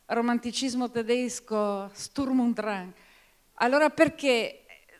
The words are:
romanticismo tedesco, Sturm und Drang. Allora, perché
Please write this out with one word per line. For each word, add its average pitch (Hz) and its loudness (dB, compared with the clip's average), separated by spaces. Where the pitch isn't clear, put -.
romanticismo 240 -2
tedesco, 214 -2
Sturm 262 -2
und 240 2
Drang. 202 -6
Allora, 285 4
perché 269 0